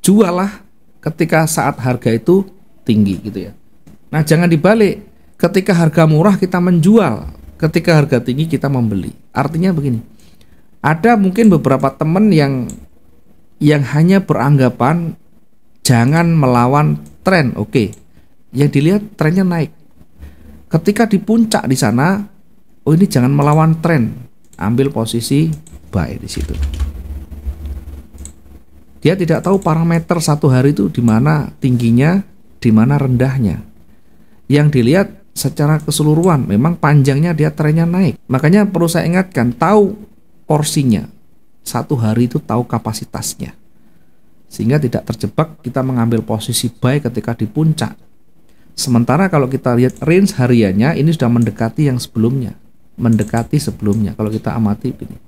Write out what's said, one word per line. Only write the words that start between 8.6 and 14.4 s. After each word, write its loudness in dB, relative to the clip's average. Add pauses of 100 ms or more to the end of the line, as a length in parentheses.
membeli. -2 (160)
Artinya -2
begini, -2 (800)
ada 2
mungkin 2
beberapa 2
teman 2
yang, 0 (960)
yang 2
hanya 4
beranggapan 0 (720)